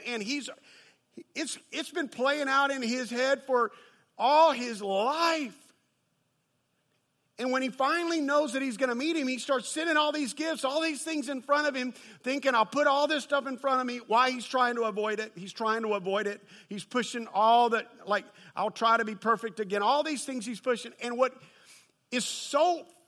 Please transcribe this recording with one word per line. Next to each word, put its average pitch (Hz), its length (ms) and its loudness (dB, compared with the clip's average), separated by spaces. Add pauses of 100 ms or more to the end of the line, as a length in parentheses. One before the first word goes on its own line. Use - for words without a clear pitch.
and 233 160 -6
he's, 254 260 -6 (840)
it's, 285 240 -8 (120)
it's 285 200 -8
been - 180 -6
playing 269 400 -2
out 277 220 2
in 269 100 -4
his 240 300 -4
head 262 320 0
for 240 280 0 (460)
all 294 360 6
his 240 280 -6
life. 262 720 0 (1800)
And 254 140 -2
when 262 100 2
he 262 60 -2
finally 330 540 0
knows 285 320 2
that 269 80 -2
he's 262 160 -4
gonna 254 180 0
meet 311 220 -2
him, 269 100 -2
he 254 120 -2
starts 262 280 -2
sending 320 300 0
all 302 160 4
these 285 200 -4
gifts, 311 300 -4
all 277 160 -2
these 320 220 -2
things 311 260 -4
in 269 140 -6
front 294 260 2
of 269 80 -2
him, 254 180 -4 (300)
thinking, 262 320 0
"I'll 220 100 4
put 294 220 0
all 285 200 4
this 294 180 -2
stuff 277 200 0
in 269 120 -6
front 262 240 0
of 247 40 -4
me." 240 120 -6 (100)
Why? 254 240 4
He's 247 140 -8
trying 247 300 2
to 233 80 0
avoid 214 360 -2
it. 214 160 -8
He's 185 160 -14
trying 226 300 -2
to 214 140 -2
avoid 196 320 -2
it. 208 140 -6 (280)
He's 202 160 -10
pushing 233 480 -4
all 226 360 6
the, 220 160 0 (220)
like, 196 160 0 (320)
"I'll 208 160 -2
try 226 240 2
to 226 80 0
be 214 120 -6
perfect 220 440 -2
again." 202 240 -2
All 269 180 4
these 302 220 -4
things 254 220 -8
he's 233 160 -8
pushing. 233 400 -4
And 240 160 -4
what 254 160 2 (760)
is 247 140 0
so 320 600 0 (220)